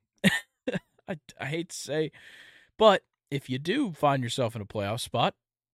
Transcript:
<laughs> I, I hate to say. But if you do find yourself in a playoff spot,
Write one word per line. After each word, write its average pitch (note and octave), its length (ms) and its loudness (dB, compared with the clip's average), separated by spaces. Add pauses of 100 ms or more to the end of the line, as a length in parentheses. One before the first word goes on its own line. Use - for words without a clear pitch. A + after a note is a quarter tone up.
<laughs> - 160 -4 (840)
I, F#3+ 100 -8 (200)
I - 60 -8
hate E3 260 -6
to - 60 -14
say. D#3 340 -4 (680)
But G#3 240 8 (280)
if C#3+ 200 -6
you B2+ 80 -2
do G3 340 -2
find C#3+ 300 2
yourself A#2 340 -2
in G#2+ 60 -8
a G2 40 -12
playoff G#2 340 -4
spot, D3+ 340 -2 (400)